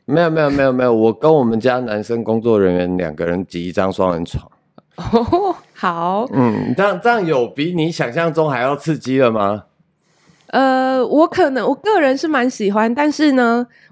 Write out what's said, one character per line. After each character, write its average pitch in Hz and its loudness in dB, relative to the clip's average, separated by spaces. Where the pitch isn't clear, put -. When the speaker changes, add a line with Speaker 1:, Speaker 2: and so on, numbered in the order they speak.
Speaker 1:
没 151 0
有， 170 2
没 160 0
有， 147 2
没 139 0
有， 135 2
没 127 0
有， 120 4
我 110 4
跟 156 4
我 147 4
们 113 0
家 123 0
男 107 -4
生 117 -6
工 110 -2
作 110 2
人 90 2
员 90 -2
两 85 -4
个 85 -4
人 90 -2
挤 87 -10
一 90 -8
张 95 -2
双 92 0
人 85 -6
床。 - -12
Speaker 2:
哦， 277 -2
好。 180 -4
Speaker 1:
嗯， 107 0
这 190 0
样， 185 0
这 240 2
样 214 0
有 127 0
比 165 -4
你 165 0
想 135 -4
象 165 -2
中 156 2
还 127 -2
要 135 0
刺 147 -4
激 127 -2
了 123 4
吗？ 104 -2
Speaker 2:
呃， 262 0
我 302 2
可 311 0
能， 233 -2
我 269 0
个 403 0
人 269 2
是 330 -4
蛮 262 0
喜 208 -4
欢， 220 0
但 294 0
是 294 2
呢， 240 2